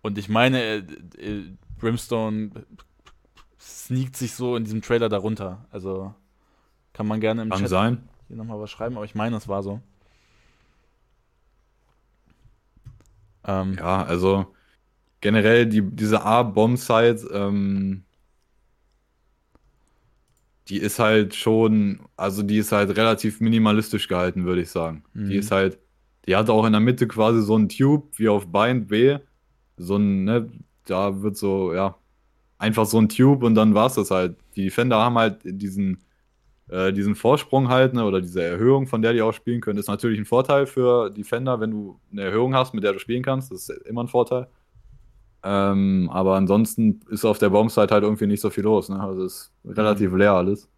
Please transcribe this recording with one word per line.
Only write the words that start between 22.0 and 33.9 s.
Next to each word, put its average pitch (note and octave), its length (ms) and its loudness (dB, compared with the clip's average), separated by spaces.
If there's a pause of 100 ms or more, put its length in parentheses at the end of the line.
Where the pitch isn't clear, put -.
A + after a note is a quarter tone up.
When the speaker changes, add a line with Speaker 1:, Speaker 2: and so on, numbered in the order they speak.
Speaker 2:
also G2 260 -4
die G#2 160 0
ist G#2 140 -2
halt G#2 240 2
relativ A2 440 0
minimalistisch A2 680 0
gehalten, F2+ 360 -2
würde F2+ 180 0
ich D#2+ 80 -10
sagen. E2 340 -6 (100)
Speaker 1:
Mhm. G#2+ 120 -8
Speaker 2:
Die G2 100 -2
ist G2+ 140 -4
halt, F#2+ 280 0 (480)
die F#2 100 2
hat A2 140 2
auch A2 160 4
in A2 60 4
der G#2+ 80 4
Mitte B2 280 2
quasi A2 340 2
so G#2 120 2
einen G#2+ 160 4
Tube, C#3+ 480 0
wie A2 100 0
auf G2+ 180 0
Bind G#2+ 420 0
B. B2 300 2 (580)
So F2+ 200 -4
ein, G2 280 0
ne, A2+ 240 -2 (380)
da G2 360 -2
wird G2+ 140 -4
so, F#2+ 380 -2
ja, F#2+ 220 -2 (600)
einfach A2 280 0
so A2+ 120 2
ein G#2+ 100 6
Tube C3 340 4
und A2+ 140 4
dann A2 180 6
war's A#2 200 4